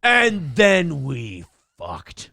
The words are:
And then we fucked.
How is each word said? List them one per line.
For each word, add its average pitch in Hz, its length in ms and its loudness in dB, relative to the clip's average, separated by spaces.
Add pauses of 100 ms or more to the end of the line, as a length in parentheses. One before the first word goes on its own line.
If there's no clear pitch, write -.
And 233 540 0
then 180 480 4
we 113 400 -8 (340)
fucked. 85 540 -14